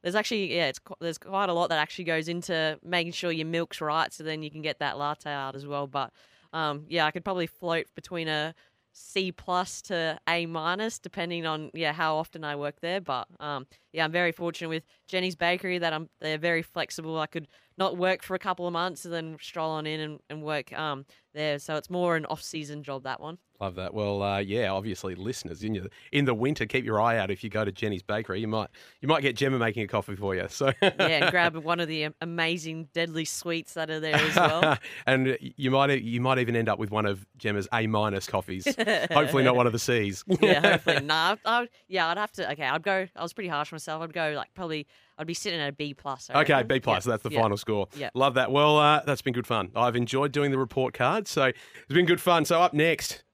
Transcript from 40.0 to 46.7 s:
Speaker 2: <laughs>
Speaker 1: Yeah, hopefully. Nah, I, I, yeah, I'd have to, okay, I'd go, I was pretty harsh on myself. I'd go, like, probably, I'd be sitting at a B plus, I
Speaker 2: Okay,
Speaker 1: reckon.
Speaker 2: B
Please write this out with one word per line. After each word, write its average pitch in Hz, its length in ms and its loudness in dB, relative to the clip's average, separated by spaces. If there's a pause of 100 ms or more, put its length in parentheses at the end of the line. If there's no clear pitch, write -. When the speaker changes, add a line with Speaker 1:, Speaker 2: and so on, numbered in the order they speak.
Speaker 2:
<laughs> 180 100 4
Speaker 1:
Yeah, 196 320 6
hopefully. 151 280 2
Nah, 160 340 2 (100)
I, 233 180 2
I, 233 40 -8 (200)
yeah, 180 200 0
I'd 175 100 -2
have 208 160 -4
to, 170 200 -4
okay, 147 120 -6
I'd 156 180 0
go, 190 320 0
I - 80 -10
was 170 100 -8
pretty 185 160 -8
harsh 147 240 -4
on - 20 -12
myself. 156 260 -8
I'd 165 120 -10
go, 160 240 -2
like, - 160 -8
probably, 160 340 -6 (300)
I'd 160 100 -8
be 170 60 -4
sitting 170 260 -4
at 147 100 0
a 139 40 -6
B 143 200 -6
plus, - 400 -10
I 143 80 6
Speaker 2:
Okay, 156 120 6
Speaker 1:
reckon. 123 140 4
Speaker 2:
B 135 120 4